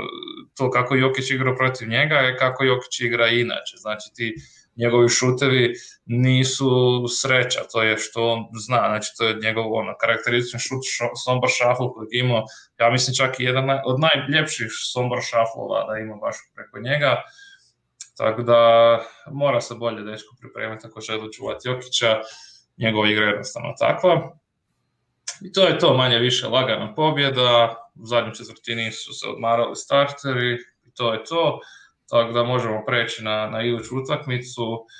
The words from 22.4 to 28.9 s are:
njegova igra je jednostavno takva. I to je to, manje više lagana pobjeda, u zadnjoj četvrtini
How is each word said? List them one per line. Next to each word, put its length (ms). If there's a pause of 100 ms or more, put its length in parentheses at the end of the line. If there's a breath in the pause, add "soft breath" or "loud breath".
njegova 340
igra 140
je 60
jednostavno 480
takva. 580 (1040)
I 120
to 140
je 120
to, 180
manje 220
više 280
lagana 480
pobjeda, 840 (180)
u 120
zadnjoj 280
četvrtini 580